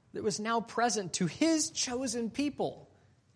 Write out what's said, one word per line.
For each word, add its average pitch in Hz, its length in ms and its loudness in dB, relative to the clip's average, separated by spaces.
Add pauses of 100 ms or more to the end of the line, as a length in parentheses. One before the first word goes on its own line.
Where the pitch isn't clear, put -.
(120)
that - 100 -6
was 214 160 0
now 226 220 0
present 220 540 0
to 180 140 2
his 311 420 4
chosen 240 600 -2
people, 269 600 -2 (460)